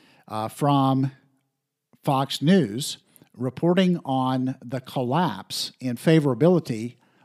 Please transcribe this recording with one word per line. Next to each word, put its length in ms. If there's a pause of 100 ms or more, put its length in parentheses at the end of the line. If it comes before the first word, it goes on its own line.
(280)
uh, 200
from 640 (920)
Fox 380
News 560 (360)
reporting 680
on 580
the 200
collapse 1000
in 160
favorability 1000 (280)